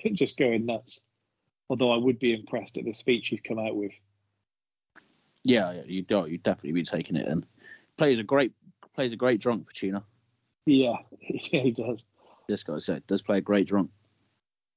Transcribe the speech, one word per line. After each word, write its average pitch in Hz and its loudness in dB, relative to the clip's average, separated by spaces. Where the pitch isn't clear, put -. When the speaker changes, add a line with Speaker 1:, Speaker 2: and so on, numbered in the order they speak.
Speaker 1:
<laughs> 220 -2
just 147 0
going 117 2
nuts. - -8
Although 123 4
I 117 4
would 120 2
be 120 2
impressed 107 -8
at 120 -6
the 113 -4
speech - 0
he's 110 -4
come 113 -6
out 110 -4
with. 101 -4
Speaker 2:
Yeah, 107 4
yeah, 85 -12
you'd, 92 -4
oh, 98 4
you'd 80 -8
definitely 90 -2
be 87 2
taking 82 -4
it - -2
in. - -2
Plays 139 4
a 107 -4
great, 135 2
plays 127 -2
a 110 -8
great 123 2
drunk, 113 -2
Pacino. 98 -4
Speaker 1:
Yeah, 131 4
<laughs> - -20
yeah, - -4
he 127 2
does. 117 -4
Speaker 2:
This 104 -4
guy 78 -6
said, 78 -4
does 98 0
play 101 0
a 92 2
great 104 2
drunk. 98 0